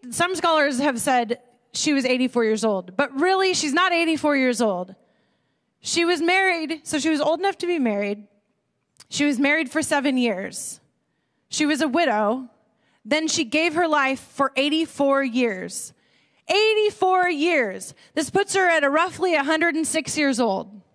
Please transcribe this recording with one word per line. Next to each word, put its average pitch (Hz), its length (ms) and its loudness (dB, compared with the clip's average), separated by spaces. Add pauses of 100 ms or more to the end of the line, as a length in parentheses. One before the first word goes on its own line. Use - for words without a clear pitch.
(120)
some 359 220 0
scholars 311 460 2
have 269 200 0
said 240 400 0 (340)
she 302 200 0
was 269 120 2
eighty-four 247 380 0
years 214 200 0
old, 190 320 -2
but 277 240 -2
really, 381 340 2
she's 294 200 -2
not 359 180 2
eighty-four 330 440 0
years 254 260 0
old. 185 340 -2 (840)
She - 260 -2
was 339 160 0
married, 339 600 0
so - 140 -4
she 285 120 0
was 302 120 0
old 311 180 0
enough 392 200 -2
to 359 80 -4
be 349 100 0
married. 208 460 -2 (840)
She 294 160 -2
was 285 120 0
married 285 320 0
for 311 140 -2
seven 277 340 0
years. 208 640 -4 (680)
She - 160 -2
was 285 160 0
a 320 60 0
widow. 247 600 0 (560)
Then 311 220 0
she 320 160 0
gave 302 320 0
her 339 120 0
life 269 320 0
for - 360 -4
eighty-four 277 680 0
years. 220 680 -4 (560)
Eighty-four 392 800 2
years. 277 640 -2 (220)
This 294 140 -2
puts 392 260 -2
her 381 120 4
at 330 160 4
a 277 60 4
roughly 330 460 0
a 277 80 2
hundred 320 320 0
and 320 120 -2
six - 300 -4
years 277 220 0
old. 196 420 -2 (140)